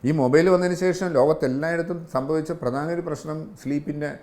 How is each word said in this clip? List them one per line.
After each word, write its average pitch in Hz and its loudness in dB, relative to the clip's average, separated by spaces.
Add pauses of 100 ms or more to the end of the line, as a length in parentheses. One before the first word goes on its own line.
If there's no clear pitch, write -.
ഈ - 2 (100)
മൊബൈൽ 147 6
വന്നതിന് 180 2
ശേഷം 185 0
ലോകത്തെല്ലായിടത്തും 156 0 (140)
സംഭവിച്ച 151 -2 (100)
പ്രധാന 135 -2
ഒരു 170 -6
പ്രശ്നം 156 -8 (240)
സ്ലീപ്പിൻ്റെ 147 -4 (140)